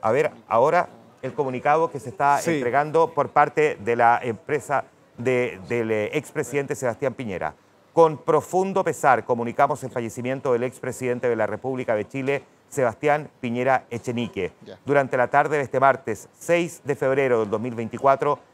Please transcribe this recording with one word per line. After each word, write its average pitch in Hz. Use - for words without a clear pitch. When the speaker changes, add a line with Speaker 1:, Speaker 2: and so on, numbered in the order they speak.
Speaker 1:
a 110
ver 143
ahora 151
el 127
comunicado 147
que 135
se -
está 143
Speaker 2:
Sí. 170
Speaker 1:
entregando 147
por 135
parte 147
de 117
la 117
empresa 127
de, 123
del, 117
eh, 107
expresidente 143
Sebastián 123
Piñera. 90
"Con 160
profundo 185
pesar 143
comunicamos 127
el 123
fallecimiento 127
del 120
expresidente 123
de 117
la 107
República 123
de 107
Chile, 135
Sebastián 143
Piñera 123
Echenique. 117
Speaker 2:
Ya. 95
Speaker 1:
Durante 139
la 123
tarde 147
de 139
este 131
martes 123
seis 170
de 131
febrero 131
del 104
dos 104
mil 120
veinticuatro 135